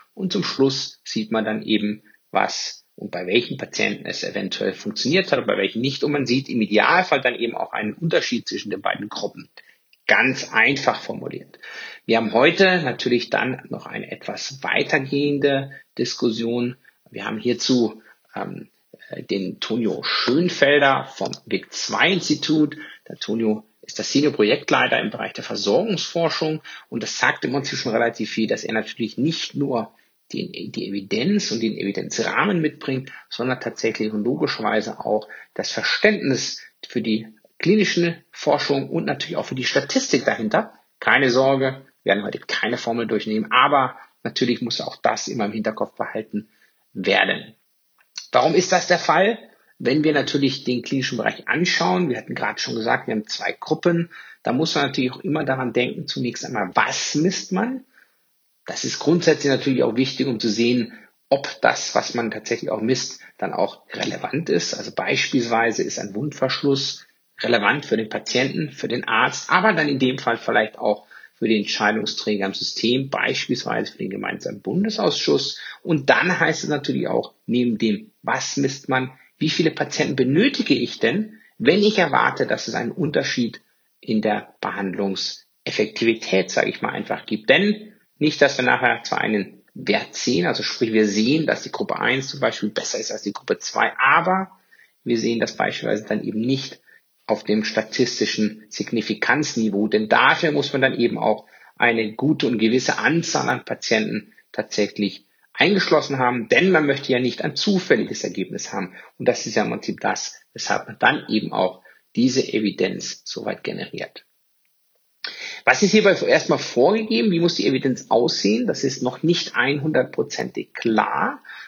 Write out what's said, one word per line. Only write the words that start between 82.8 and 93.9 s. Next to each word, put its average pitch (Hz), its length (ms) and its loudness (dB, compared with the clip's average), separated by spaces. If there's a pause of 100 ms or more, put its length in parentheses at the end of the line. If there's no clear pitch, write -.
Unterschied 139 720 -2 (400)
in 107 220 -2
der 104 380 -2
Behandlungseffektivität, 98 1900 -2
sage - 200 2
ich - 120 -8
mal, - 80 0
einfach - 360 -6
gibt. - 220 -6
Denn 202 440 2 (260)
nicht, 147 220 0
dass 135 160 6
wir 127 80 -2
nachher 123 380 2
zwar - 180 -2
einen 104 400 -2 (140)
Wert - 400 -2
sehen, 165 320 0
also 120 160 -2
sprich, 110 320 -2
wir 107 120 6
sehen, 117 400 2
dass - 180 -2
die - 60 -10
Gruppe - 300 -4
eins 131 280 0
zum 139 120 -8
Beispiel 113 300 -2
besser - 280 -6
ist 110 140 -6
als 107 80 -8
die 101 140 -6
Gruppe - 240 -4
zwei, - 400 0